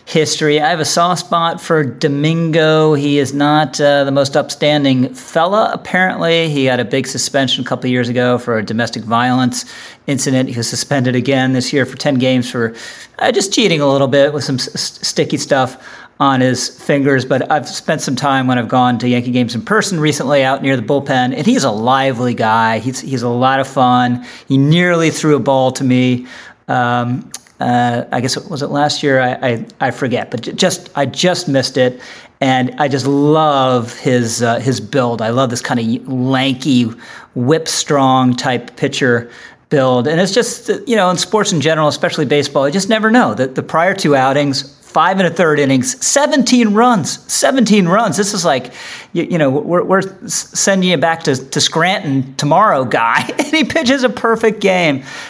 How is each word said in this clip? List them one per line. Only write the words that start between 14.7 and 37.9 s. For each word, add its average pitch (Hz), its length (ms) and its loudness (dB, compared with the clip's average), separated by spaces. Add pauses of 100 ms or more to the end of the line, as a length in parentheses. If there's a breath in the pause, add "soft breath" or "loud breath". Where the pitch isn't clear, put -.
s-, - 320 -8
sticky 151 300 -2
stuff 131 440 -2 (380 loud breath)
on 135 220 2
his 127 280 0 (140)
fingers. 139 420 2
But 127 260 -2
I've 151 180 0
spent - 320 -4
some 139 160 -4
time 135 320 0
when 123 100 2
I've 113 100 -2
gone 127 300 2
to 123 100 -2
Yankee 123 220 0
games 123 240 0
in 110 80 -4
person 196 380 -2
recently 143 420 2
out 135 180 0
near 135 160 0
the 113 60 -4
bullpen, 135 540 0
and 151 100 -4
he's 214 160 2
a 135 80 2
lively 123 640 0
guy. 113 460 2
He's, 127 200 -6
he's 131 220 -6
a 123 60 -2
lot 131 320 2
of 135 80 -4
fun. 123 580 2 (220 loud breath)
He 135 100 2
nearly 165 520 2
threw 151 260 2
a 127 40 0
ball 131 320 2
to 135 120 -6
me. 127 420 2 (400 loud breath)
Um, 123 640 -2 (300)
uh, 120 500 0
I 127 120 -2
guess 123 140 -4
it - 140 -10
was 143 120 -8
it 143 60 -4
last 143 340 -2
year. 135 180 2
I, 127 120 0 (160)
I, 113 180 -4 (140)
I - 100 0
forget, 117 400 -4
but 113 100 -6
j-, 127 120 -10
just, - 440 -2
I 143 80 0
just 175 420 -2
missed 135 300 0
it, 127 240 2 (400 loud breath)
and 131 380 0
I 147 100 0
just 127 180 -2
love 143 920 2
his, 117 440 0
uh, 117 180 2
his 117 200 0
build. 117 400 -2
I 110 80 -2
love 123 220 0
this 120 100 -6
kind 127 180 -2
of 117 300 -4
lanky, 131 760 0 (500 loud breath)
whip 156 340 0
strong 131 640 2